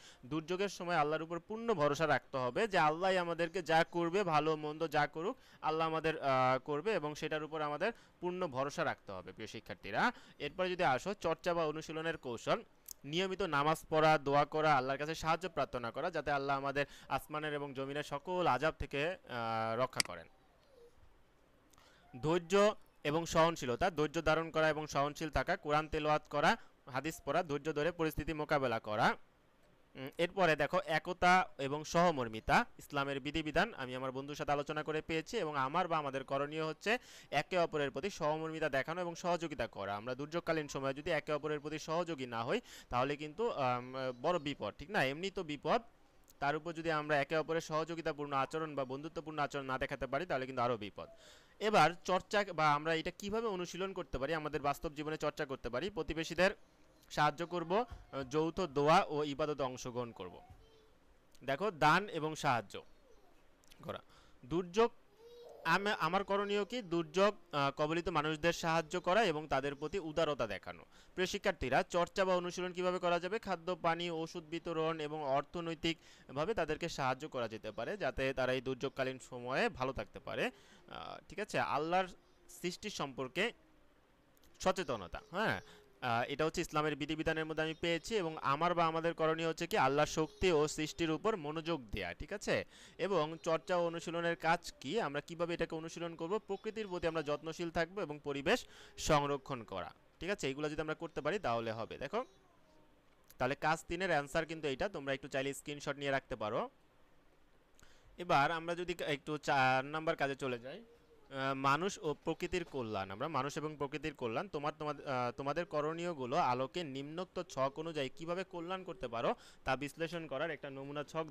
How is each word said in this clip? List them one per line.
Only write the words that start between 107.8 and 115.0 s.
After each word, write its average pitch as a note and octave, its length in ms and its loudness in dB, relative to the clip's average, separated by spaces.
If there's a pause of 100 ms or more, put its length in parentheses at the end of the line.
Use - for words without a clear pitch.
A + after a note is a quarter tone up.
এবার D#3+ 320 6
আমরা E3 240 -2
যদি F3 260 -4
একটু D3+ 380 -2
চার C3 460 4
নাম্বার D#3+ 320 -2
কাজে C#3 200 0
চলে B2+ 220 -2
যাই, D3 260 -14 (460)
আহ, C3+ 240 -2
মানুষ C#3 480 4
ও D3 120 -2 (100)
প্রকৃতির E3+ 400 -2
কল্যাণ। G#2+ 460 -4
আমরা A#2 180 -4
মানুষ C#3 280 -2
এবং D#3 220 -6
প্রকৃতির C#3+ 360 -6
কল্যাণ, B2+ 340 -4
তোমার, D3+ 300 -4
তোমাদ-, D3+ 240 -6